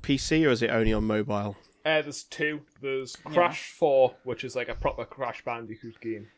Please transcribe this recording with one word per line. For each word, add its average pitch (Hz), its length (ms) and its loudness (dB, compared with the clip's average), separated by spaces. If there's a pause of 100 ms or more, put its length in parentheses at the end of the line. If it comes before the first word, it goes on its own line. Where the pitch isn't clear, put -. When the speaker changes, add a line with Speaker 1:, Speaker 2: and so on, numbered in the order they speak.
Speaker 1:
P 139 160 0
C, 160 280 2
or 135 40 6
is 113 100 4
it 113 100 2
only 110 220 4
on 107 120 2
mobile? 104 520 -2 (280)
Speaker 2:
Uh, 156 180 2
there's 143 220 -10
two. 151 360 -4 (200)
There's 135 360 -6 (100)
Speaker 3:
Yeah. 151 60 -12
Speaker 2:
Crash 170 380 2
four, 135 440 6 (100)
which 123 200 -6
is, 123 120 -8
like, 120 120 -4
a 113 60 -6
proper 123 300 -2
Crash 120 400 -8
Bandicoot 117 560 -10
game. 107 380 -8